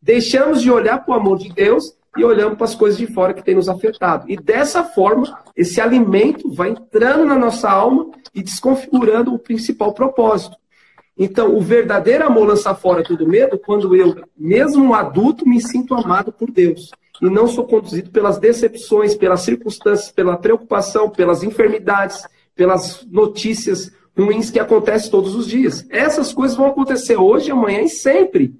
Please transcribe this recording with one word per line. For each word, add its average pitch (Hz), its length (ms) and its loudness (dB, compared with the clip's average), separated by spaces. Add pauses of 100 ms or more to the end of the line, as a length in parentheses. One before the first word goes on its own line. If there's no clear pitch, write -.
Deixamos 262 600 0
de 247 80 2
olhar 220 340 0
pro 247 100 -2
amor 196 240 0
de - 140 -14
Deus 220 420 0 (220)
e - 80 2
olhamos 214 340 2
pras 226 160 -4
coisas 208 240 2
de 233 80 -4
fora 185 260 -2
que - 120 -12
tem 190 100 2
nos 185 140 0
afetado. 185 600 -2
E 196 80 -6
dessa 269 460 0
forma, 254 560 0 (160)
esse 175 260 -2
alimento 226 720 2
vai 180 180 -4
entrando 247 540 0
na 277 140 2
nossa 226 320 0
alma 240 400 2 (240)
e 196 80 -10
desconfigurando 247 920 0
o 233 60 -6
principal 220 560 -4
propósito. 226 640 0 (600)
Então, 196 380 0
o 214 60 2
verdadeiro 226 640 2
amor 226 240 4
lança 208 260 0
fora 175 300 0
todo 160 240 -2
medo 233 300 2
quando 202 360 0
eu, 180 300 2 (100)
mesmo 262 480 2
um 254 120 4
adulto, 208 520 0
me 240 140 4
sinto 254 340 -4
amado 214 380 -2
por 233 180 -8
Deus. 175 400 0 (300)
E 180 60 0
não 208 200 2
sou 240 180 -4
conduzido 214 460 -4
pelas 202 280 0
decepções, 214 760 0
pelas 185 280 0
circunstâncias, 208 680 -4
pela 180 280 -2
preocupação, 214 720 -2
pelas 175 340 0
enfermidades, 202 840 -2 (280)
pelas 180 560 -2
notícias 208 840 -2 (240)
ruins 214 340 0
que 226 80 0
acontecem 214 520 0
todos 190 240 0
os 233 120 -4
dias. 247 440 -2
Essas 294 420 -2
coisas 254 240 -2
vão 269 100 2
acontecer 262 500 0
hoje, 220 340 2
amanhã 214 320 0
e - 80 0
sempre. 320 680 0